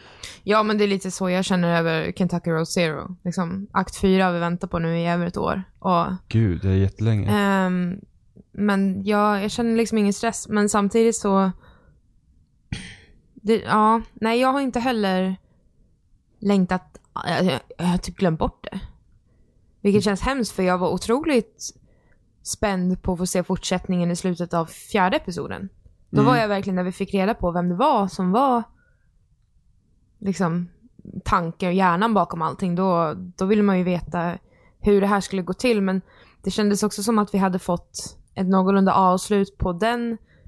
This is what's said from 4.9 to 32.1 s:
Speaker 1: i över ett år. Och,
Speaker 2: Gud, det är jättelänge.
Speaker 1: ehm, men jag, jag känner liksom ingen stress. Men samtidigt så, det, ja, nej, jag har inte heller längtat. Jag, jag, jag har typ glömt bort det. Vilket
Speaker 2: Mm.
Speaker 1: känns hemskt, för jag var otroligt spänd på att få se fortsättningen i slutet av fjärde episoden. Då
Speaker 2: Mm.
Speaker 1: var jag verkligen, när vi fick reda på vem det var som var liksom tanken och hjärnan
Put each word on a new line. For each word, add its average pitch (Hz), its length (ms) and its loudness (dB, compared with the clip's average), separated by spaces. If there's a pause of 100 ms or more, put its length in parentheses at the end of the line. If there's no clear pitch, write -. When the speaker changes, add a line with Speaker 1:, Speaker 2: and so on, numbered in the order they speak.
Speaker 1:
i 170 80 -2
över 175 200 0
ett 180 100 -8
år. - 260 -2 (160)
Och, 170 260 2 (220)
Speaker 2:
Gud, 107 340 2
det 95 80 0
är 95 60 4
jättelänge. 101 560 2
Speaker 1:
ehm, 190 680 0 (520)
men 196 540 0
jag, 208 380 2
jag 208 80 -4
känner 233 260 0
liksom 226 200 0
ingen 202 160 2
stress. - 360 -4
Men 208 200 2
samtidigt 220 460 2
så, 190 360 2 (1800)
det, 214 280 0
ja, 214 400 2 (120)
nej, 226 260 0
jag 262 140 4
har 277 80 0
inte 254 180 -2
heller 190 560 0 (1040)
längtat. 190 600 0 (140)
Jag, - 320 -2
jag, 139 140 0 (180)
jag 170 80 -4
har 180 120 2
typ - 200 -8
glömt 160 220 0
bort - 240 -4
det. - 160 -10 (1000)
Vilket 202 160 4
Speaker 2:
Mm. 202 40 6
Speaker 1:
känns 196 200 -2
hemskt, 254 300 -2
för 190 120 -2
jag 180 140 2
var 180 160 0
otroligt 247 760 -2 (760)
spänd 185 580 -2
på 185 120 -2
att 170 40 -4
få 180 80 -4
se 180 180 -2
fortsättningen 180 680 -2
i 175 40 -2
slutet 180 380 -4
av 165 120 0
fjärde 196 520 -2
episoden. 190 520 -8 (400)
Då 139 120 2
Speaker 2:
Mm. - 120 6
Speaker 1:
var 240 40 4
jag 220 100 2
verkligen, 202 280 -2
när 180 80 -2
vi 185 80 -4
fick - 220 -6
reda 202 200 2
på 180 180 -2
vem 175 180 0
det 175 60 -2
var 226 320 2
som 185 240 -2
var 240 320 2 (1600)
liksom 175 500 -2 (540)
tanken 180 460 -2
och 175 60 0
hjärnan 190 380 2